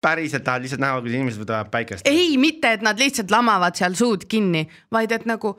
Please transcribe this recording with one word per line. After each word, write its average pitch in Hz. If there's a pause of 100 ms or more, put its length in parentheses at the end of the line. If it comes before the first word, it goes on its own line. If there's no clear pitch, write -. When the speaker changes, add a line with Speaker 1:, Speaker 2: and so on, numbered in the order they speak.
Speaker 1:
Päriselt 160
tahad 127
lihtsalt 131
näha, 135
kuidas 117
inimesed 120
võtavad 107
päikest? 107
Speaker 2:
Ei, 320
mitte, 254
et 196
nad 208
lihtsalt 240
lamavad 208
seal 180
suud 220
kinni, 175 (240)
vaid 226
et 226
nagu 220